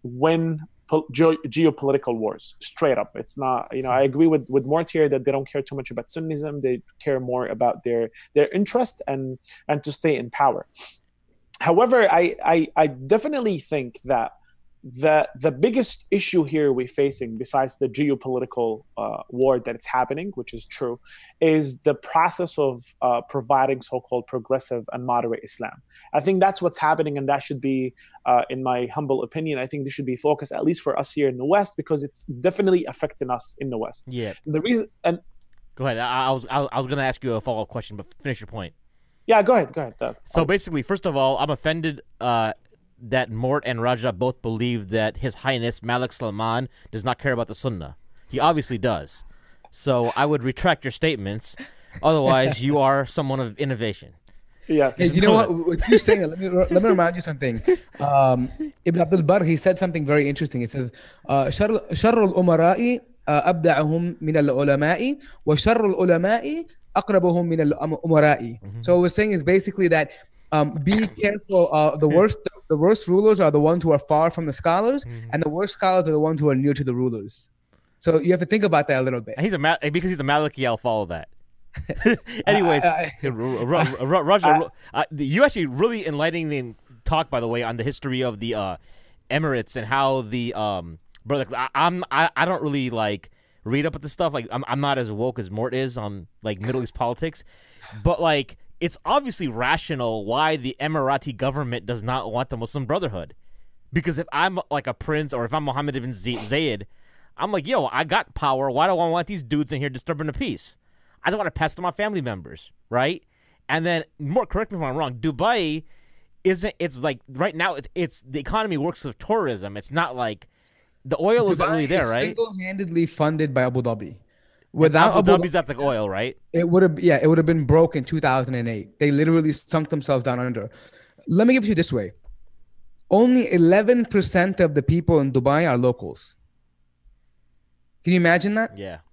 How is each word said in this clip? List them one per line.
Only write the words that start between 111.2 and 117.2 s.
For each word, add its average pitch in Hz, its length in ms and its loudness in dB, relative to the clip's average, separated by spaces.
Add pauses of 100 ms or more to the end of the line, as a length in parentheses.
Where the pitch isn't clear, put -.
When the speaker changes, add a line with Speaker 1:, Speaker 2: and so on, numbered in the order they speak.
Speaker 2:
I 170 60 0
don't 202 80 -2
wanna 185 140 -4
pest - 280 -4
my 180 120 -2
family 202 300 -4
members," 92 500 -10 (180)
right? 135 340 0 (460)
And 160 160 0
then, 165 180 0 (160)
more, 175 260 -2
correct 208 280 -6
me 185 40 -8
if 160 60 -4
I'm 135 140 -4
wrong, 143 180 -4
Dubai 160 680 -2 (600)
isn't, 185 340 -2
it's 151 200 -6
like, 131 220 -4 (100)